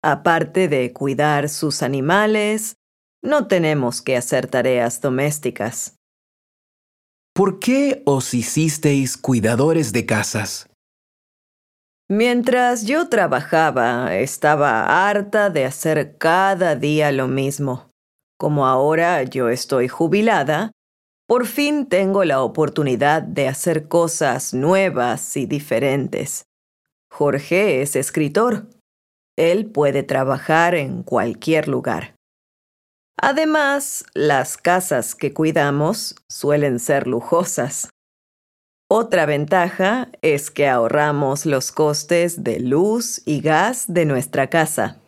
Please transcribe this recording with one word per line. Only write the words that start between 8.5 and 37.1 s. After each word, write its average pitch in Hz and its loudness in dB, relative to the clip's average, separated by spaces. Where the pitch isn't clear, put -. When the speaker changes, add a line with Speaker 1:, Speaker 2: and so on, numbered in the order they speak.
Speaker 2:
cuidadores 123 0
de 117 0
casas? - -4
Speaker 1:
Mientras 247 2
yo 294 0
trabajaba, 131 2
estaba 143 2
harta 202 0
de 151 0
hacer 151 -2
cada 180 2
día 147 0
lo 131 -2
mismo. 135 -4
Como 147 2
ahora 151 2
yo 131 -2
estoy 127 0
jubilada, 180 0
por 247 2
fin 294 -2
tengo 190 2
la 135 2
oportunidad 143 0
de 139 -2
hacer 151 -2
cosas 160 0
nuevas 143 0
y 131 -2
diferentes. 139 -4
Jorge 147 0
es - -4
escritor. 160 0
Él 175 2
puede 143 0
trabajar 147 2
en 131 -4
cualquier 151 -2
lugar. 123 -4
Además, 285 0
las 139 0
casas 175 0
que - -6
cuidamos 156 0
suelen 143 0
ser 139 -2
lujosas. 131 -2